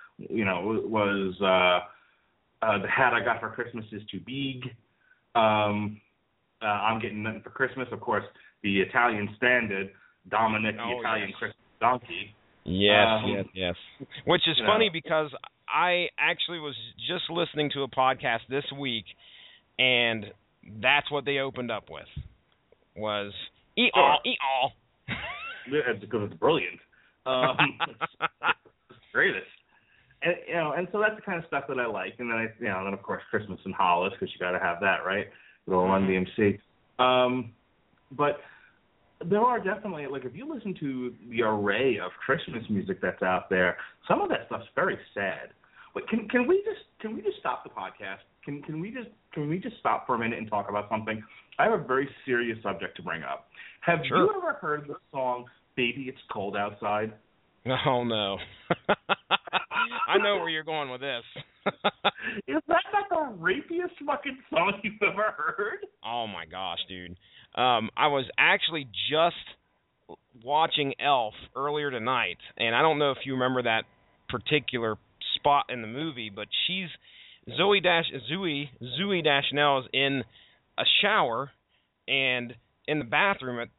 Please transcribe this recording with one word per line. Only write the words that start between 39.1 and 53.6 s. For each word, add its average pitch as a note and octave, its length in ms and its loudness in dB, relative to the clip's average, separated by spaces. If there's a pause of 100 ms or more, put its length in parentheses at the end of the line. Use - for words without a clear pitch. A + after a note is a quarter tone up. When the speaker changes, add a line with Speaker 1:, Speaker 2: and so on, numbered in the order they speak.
Speaker 1:
there F#3+ 160 2
are B3 160 4
definitely, F#3+ 500 -4
like, C3 180 -6
if B2+ 100 -10
you C#4+ 180 -10
listen G#3 280 -6
to B2+ 320 -4 (160)
the A#2 140 -2
array G#2+ 540 2
of F2+ 140 -6 (140)
Christmas C3 440 -2
music F#2+ 320 -2
that's F#2 220 -2
out F#2 260 0
there, F2+ 280 2 (280)
some A#3+ 140 2
of G4+ 80 -2
that - 200 -4
stuff's G#2 180 -8 (100)
very D#3+ 220 0 (160)
sad. F#2 380 -6 (440)
Wait, - 140 -6
can, A3 180 -2
can B3 180 2
we F4 200 4
just, G#4+ 180 -8 (160)
can A3 160 -8
we D4 60 -10
just G4+ 180 -4
stop - 240 -4
the B2+ 60 -14
podcast? F#2+ 480 -12 (260)
Can, C#3+ 200 -8
can D#3 180 -8
we G#3 100 -8
just, A#3 160 -10 (260)
can D3 140 -4
we E3 120 0
just A#3 200 -10
stop A2 280 0
for B2+ 80 2
a A2+ 40 0
minute A#2 200 -2
and G#2+ 100 -10
talk G2+ 200 -2
about G#2 200 -4
something? G#2+ 340 -4 (340)
I - 60 4
have G#3+ 160 4
a D#3 40 -8
very C3 260 0 (160)
serious A#2+ 380 0
subject F#2+ 340 -6
to - 40 -14
bring E2 220 -6
up. C2+ 240 -8 (320)